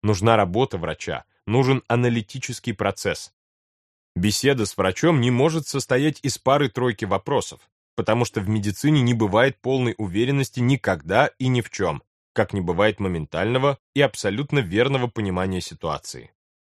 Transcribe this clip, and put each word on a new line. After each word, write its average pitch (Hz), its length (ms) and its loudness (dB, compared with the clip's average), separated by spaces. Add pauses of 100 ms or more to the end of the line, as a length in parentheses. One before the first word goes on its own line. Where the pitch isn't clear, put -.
нужна 107 340 4
работа 104 420 0
врача, 78 480 -8 (200)
нужен 127 420 2
аналитический 120 840 -2
процесс. - 600 -4 (840)
Беседа 107 500 2
с - 100 -8
врачом 123 460 2
не 123 100 2
может 151 360 0
состоять 139 540 -2
из 131 160 -4
пары-тройки 127 680 0
вопросов, 98 640 -4 (260)
потому 113 300 0
что - 160 -4
в 92 80 -4
медицине 107 520 2
не 120 120 4
бывает 113 480 2
полной 127 360 0
уверенности 123 600 -2
никогда 117 680 2 (120)
и 131 80 0
ни 123 140 2
в - 80 -12
чем, 80 340 -4 (300)
как 107 200 0
не 98 80 -2
бывает 92 380 0
моментального 101 800 -2 (160)
и 139 60 2
абсолютно 139 580 -2
верного 123 480 0
понимания 95 540 -2
ситуации. 73 680 -10 (320)